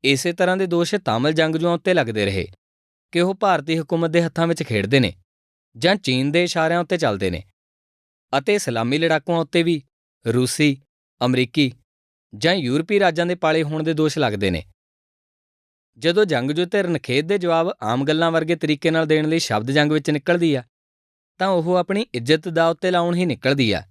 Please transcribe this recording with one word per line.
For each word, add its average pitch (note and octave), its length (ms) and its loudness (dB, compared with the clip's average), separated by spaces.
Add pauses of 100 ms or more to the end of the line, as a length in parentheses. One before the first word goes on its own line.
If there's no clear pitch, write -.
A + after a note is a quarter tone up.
ਇਸੇ C#3 300 0
ਤਰ੍ਹਾਂ F3+ 240 0
ਦੇ F#3+ 80 0
ਦੋਸ਼ E3+ 300 -2
ਤਾਮਿਲ C3+ 380 0
ਜੰਗਜੂਆਂ D#3+ 400 0
ਉੱਤੇ F3+ 200 -2
ਲੱਗਦੇ A2+ 320 0
ਰਹੇ F#2+ 220 -4 (640)
ਕਿ E3+ 100 0
ਉਹ F#3+ 140 0
ਭਾਰਤੀ D#3+ 440 0
ਹਕੂਮਤ E3 300 -2
ਦੇ E3 140 2
ਹੱਥਾਂ E3 240 -2
ਵਿੱਚ E3+ 160 -2
ਖੇਡਦੇ A2 360 0
ਨੇ G2+ 140 0 (640)
ਜਾਂ E3+ 180 2
ਚੀਨ C3+ 360 -2
ਦੇ E3+ 120 2
ਇਸ਼ਾਰਿਆਂ E3+ 360 0
ਉੱਤੇ F3 180 -4
ਚੱਲਦੇ G2+ 320 -2
ਨੇ, E2 140 -6 (960)
ਅਤੇ G3 180 0
ਇਸਲਾਮੀ A#2+ 420 -2
ਲੜਾਕੂਆਂ D#3+ 420 0
ਉੱਤੇ E3 240 0
ਵੀ E3 180 0 (440)
ਰੂਸੀ, B2+ 560 0 (440)
ਅਮਰੀਕੀ B2+ 460 0 (640)
ਜਾਂ C#3 200 0
ਯੂਰਪੀ E3 460 0
ਰਾਜਾਂ E3+ 260 2
ਦੇ F3 100 -2
ਪਾਲੇ D#3+ 280 0
ਹੋਣ D#3 200 -4
ਦੇ D#3+ 100 -2
ਦੋਸ਼ D#3 240 0
ਲੱਗਦੇ G#2 340 0
ਨੇ। E2 120 -4 (1300)
ਜਦੋਂ E3+ 280 2
ਜੰਗਜੂ D3+ 400 0
ਧਿਰ F#3+ 220 -2
ਨਖੇਧ D#3 400 -2
ਦੇ G3+ 100 0
ਜਵਾਬ E3+ 440 0
ਆਮ B2 240 -2
ਗੱਲਾਂ D#3+ 260 0
ਵਰਗੇ D#3+ 240 0
ਤਰੀਕੇ D#3 360 -2
ਨਾਲ D#3+ 160 0
ਦੇਣ D#3 220 2
ਲਈ E3 100 0
ਸ਼ਬਦ A#2 320 -2
ਜੰਗ D3 200 2
ਵਿੱਚ D3+ 180 -2
ਨਿਕਲਦੀ D#3+ 460 0
ਆ, B2 80 -6 (720)
ਤਾਂ F#3 100 -2
ਉਹ F3+ 280 0
ਆਪਣੀ F#3+ 380 0
ਇੱਜ਼ਤ D#3 360 0
ਦਾਅ E3 220 2
ਉੱਤੇ F3+ 200 -2
ਲਾਉਣ F3 240 0
ਹੀ F3+ 100 0
ਨਿਕਲਦੀ C3+ 460 0
ਆ। F2+ 200 -4